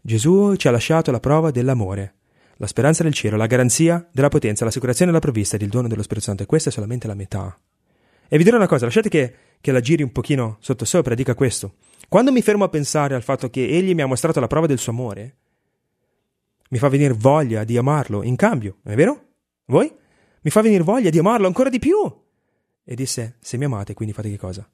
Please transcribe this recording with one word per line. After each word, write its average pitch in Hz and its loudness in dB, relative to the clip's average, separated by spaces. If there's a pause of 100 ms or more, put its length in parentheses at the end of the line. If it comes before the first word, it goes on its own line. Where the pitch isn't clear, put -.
Gesù 180 2
ci 170 -2
ha 127 4
lasciato 160 0
la 117 -2
prova 156 2
dell'amore, 113 -4 (420)
la 101 -8
speranza 151 0
del 156 2
cielo, 107 -2
la 110 0
garanzia 143 2
della 139 2
potenza, 117 0
l'assicurazione 123 0
della 165 2
provvista 113 -2
ed 104 -4
il 101 -4
dono 120 -2
dello 107 -4
Spirito 107 -8
Santo. 101 -6
E - -6
questa 156 2
è - -4
solamente 113 -8
la 104 -8
metà. 95 -10 (720)
E 151 2
vi 165 6
dirò 233 6
una 196 4
cosa, 123 2
lasciate 214 0
che, 131 0 (260)
che 143 -2
la 127 4
giri 147 2
un 131 -4
pochino 120 -4
sottosopra, 131 -2
dica 127 -2
questo. 117 -4 (320)
Quando 254 4
mi 247 2
fermo 208 2
a 185 0
pensare 143 -2
al 123 -4
fatto 131 -4
che 127 -4
egli 185 0
mi 160 0
ha 135 0
mostrato 143 0
la 117 0
prova 160 0
del 135 0
suo - -6
amore, 113 -10 (1300)
mi 127 -4
fa 139 2
venir 139 2
voglia 117 2
di 117 -2
amarlo 127 -2
in 123 -2
cambio, 123 -2
non 104 -10
è 110 -2
vero? 254 2 (400)
Voi? 185 2 (500)
Mi 156 -2
fa 214 4
venir 208 4
voglia 202 2
di 160 2
amarlo 202 2
ancora 254 2
di 240 -2
più. 330 2 (880)
E 123 -12
disse, 120 -8
"Se - -10
mi 139 -4
amate, 104 -6
quindi 107 -8
fate 107 -8
che 101 -8
cosa? 92 -12